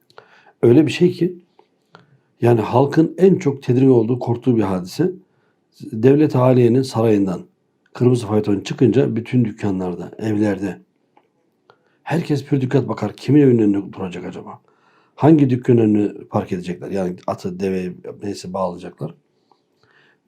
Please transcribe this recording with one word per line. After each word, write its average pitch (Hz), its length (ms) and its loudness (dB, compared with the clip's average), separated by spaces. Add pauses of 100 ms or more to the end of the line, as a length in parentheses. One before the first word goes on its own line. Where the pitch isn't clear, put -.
(600)
öyle 131 240 4
bir 123 60 -4
şey 175 200 2
ki, 180 280 -6 (1000)
yani 117 200 4
halkın 143 560 0
en 185 180 6
çok 135 280 -2
tedirgin 131 260 2
olduğu, 117 300 2
korktuğu 120 380 -2
bir 107 40 2
hadise. 98 500 -4 (720)
Devlet-i 135 560 2
Aliye'nin 127 440 4
sarayından 107 600 0 (520)
kırmızı 120 340 0
fayton 104 320 0
çıkınca 120 560 0
bütün 123 300 -2
dükkanlarda, 92 720 -6
evlerde 101 640 -4 (1200)
herkes 147 420 -4
pür 139 160 -2
dikkat 123 260 0
bakar, 107 260 -6
kimin 143 280 2
evinin 120 220 6
önünde 98 300 0
duracak 90 320 -10
acaba? 104 360 -16 (540)
Hangi 143 340 4
dükkanın 120 280 2
önüne 107 360 2 (160)
park 101 220 -4
edecekler? 87 400 -8
Yani 98 240 -4 (120)
atı, 180 320 -8
deve 185 340 -4 (300)
neyse 92 300 -12
bağlayacaklar. 92 640 -10 (1120)